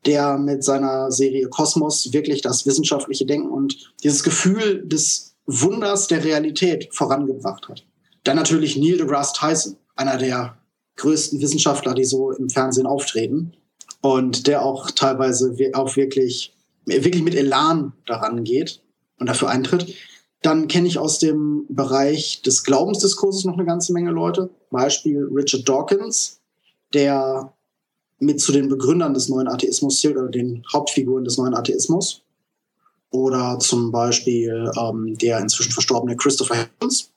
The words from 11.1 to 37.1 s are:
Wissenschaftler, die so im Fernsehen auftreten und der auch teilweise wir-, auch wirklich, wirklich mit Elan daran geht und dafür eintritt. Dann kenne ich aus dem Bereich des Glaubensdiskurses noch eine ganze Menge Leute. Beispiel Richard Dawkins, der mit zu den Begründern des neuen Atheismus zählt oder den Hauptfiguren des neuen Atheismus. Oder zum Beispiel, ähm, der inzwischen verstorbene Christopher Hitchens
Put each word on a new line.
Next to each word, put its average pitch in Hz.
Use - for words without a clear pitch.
Wissenschaftler, 143
die 131
so 131
im 127
Fernsehen 131
auftreten 139
und 131
der 143
auch -
teilweise 131
wir-, 135
auch 135
wirklich, 135
wirklich 160
mit 170
Elan 139
daran 117
geht -
und 123
dafür 123
eintritt. 170
Dann 156
kenne 175
ich 170
aus 156
dem 151
Bereich 139
des -
Glaubensdiskurses 190
noch 180
eine 175
ganze 170
Menge 175
Leute. 175
Beispiel 143
Richard 135
Dawkins, 202
der 139
mit 143
zu -
den 139
Begründern 139
des 127
neuen 131
Atheismus 131
zählt 147
oder 127
den 123
Hauptfiguren 131
des 120
neuen 127
Atheismus. -
Oder 127
zum 120
Beispiel, 117
ähm, 110
der 117
inzwischen -
verstorbene 123
Christopher 135
Hitchens 220